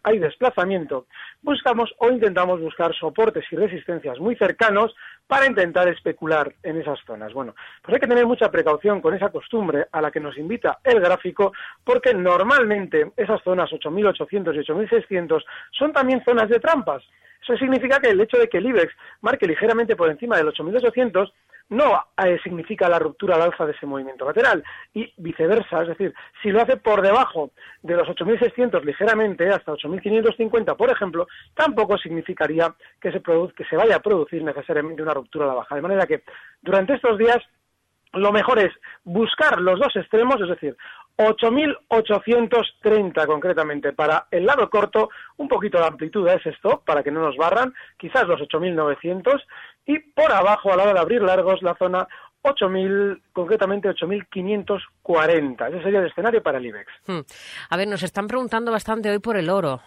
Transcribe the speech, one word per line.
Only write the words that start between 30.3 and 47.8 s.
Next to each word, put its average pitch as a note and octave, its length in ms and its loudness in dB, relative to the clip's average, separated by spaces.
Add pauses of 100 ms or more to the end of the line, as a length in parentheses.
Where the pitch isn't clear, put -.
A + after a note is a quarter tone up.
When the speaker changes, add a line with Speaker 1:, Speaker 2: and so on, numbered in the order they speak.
Speaker 1:
cincuenta, A3 400 -2
por A#3+ 160 2
ejemplo, F3 360 -4 (280)
tampoco A3 420 0
significaría E3 800 -4 (240)
que F3+ 120 -6
se F#3 120 -8
produ-, E3 300 0
que - 120 -12
se D#3+ 120 -4
vaya G3+ 180 4
a D#3 60 0
producir E3 420 0
necesariamente D3+ 580 -6
una D#3 120 -2
ruptura C#3 320 -4
a C#3 40 0
la C3 60 -2
baja. B2+ 200 -8
De C#3+ 60 -6
manera F#3 240 0
que D3 180 -4 (380)
durante G3 340 0
estos A#3 220 0
días A#3 220 4 (720)
lo G3+ 200 0
mejor A3 260 2
es F#3 140 2 (320)
buscar A3 560 0
los F#3 180 2
dos C4+ 160 0
extremos, A3+ 460 2
es F3 80 -2
decir, D3+ 260 -6 (400)
ocho G#3+ 360 2
mil C#4+ 220 2 (140)
ochocientos A3+ 960 2
treinta G3 440 2
concretamente D3+ 680 0
para D#3 360 0
el F3+ 160 0
lado B3+ 240 2
corto, G#3+ 400 0 (280)
un D4 100 -6
poquito G3+ 300 0
de E3 80 4
amplitud D#3+ 420 -2
a F3+ 60 4
ese E3+ 160 -2
stop G#3 340 -2
para D3 200 0
que C#3+ 80 -4
no D#3 100 -4
nos C#3+ 160 -2
barran, G#3 360 0 (240)